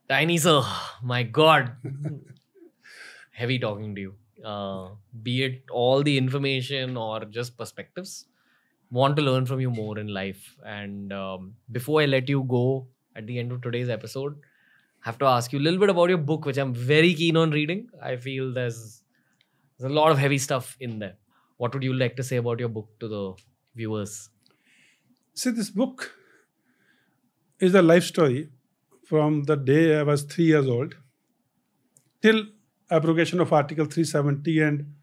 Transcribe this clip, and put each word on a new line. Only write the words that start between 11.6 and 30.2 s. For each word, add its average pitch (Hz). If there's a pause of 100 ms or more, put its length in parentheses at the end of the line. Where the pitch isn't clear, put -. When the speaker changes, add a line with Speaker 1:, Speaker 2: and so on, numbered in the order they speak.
Speaker 1:
before 139
I 147
let 131
you 139
go 127 (280)
at 110
the 123
end 120
of 123
today's 123
episode, 135 (640)
have 113
to 139
ask 123
you 139
a 139
little 170
bit 196
about 175
your 180
book, 156
which 135
I'm 135
very 147
keen 160
on 160
reading. 156 (140)
I 131
feel 131
there's, 113 (760)
there's 131
a 147
lot 151
of 143
heavy 139
stuff 131
in 113
there. 95 (400)
What 117
would 135
you 131
like 127
to 131
say 127
about 117
your 120
book 107 (120)
to 113
the 101 (400)
viewers? 107 (1080)
Speaker 2:
See, -
this 220
book 254 (1500)
is 185
a 196
life 170
story 147 (560)
from 151
the 151
day 151
I 147
was 143